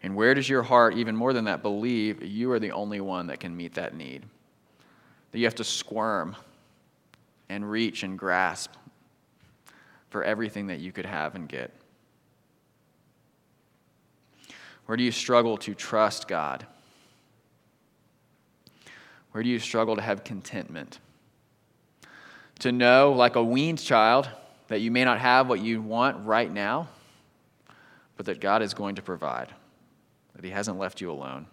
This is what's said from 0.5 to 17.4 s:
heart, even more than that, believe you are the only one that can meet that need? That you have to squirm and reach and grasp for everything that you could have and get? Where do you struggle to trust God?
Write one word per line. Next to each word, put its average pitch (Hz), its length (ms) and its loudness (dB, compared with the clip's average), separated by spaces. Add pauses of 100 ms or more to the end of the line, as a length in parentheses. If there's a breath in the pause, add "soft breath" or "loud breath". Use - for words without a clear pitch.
heart, 113 340 6
even 110 200 -2
more 123 160 0
than 113 140 -2
that, 95 160 -4
believe 107 600 -2
you 113 300 -4
are 113 80 0
the 104 100 -4
only 104 300 -8
one 90 260 -6
that 73 140 -10
can 87 160 -10
meet 85 180 -12
that - 180 -6
need? 69 300 -14 (1080 soft breath)
That 110 60 -8
you 117 80 2
have 113 100 0
to 113 80 -6
squirm 104 720 -4 (1120 soft breath)
and 101 200 -8
reach 110 360 -4
and 95 120 -8
grasp 92 540 0 (1400 soft breath)
for 101 120 -4
everything 104 460 -4
that 85 100 -10
you 90 140 -12
could 92 140 -10
have 78 280 -6
and 82 140 -14
get? 62 240 -12 (3000 loud breath)
Where 113 120 -4
do 123 60 0
you 123 80 2
struggle 117 460 2
to 101 180 -10
trust - 540 0
God? 76 360 -4 (2750 loud breath)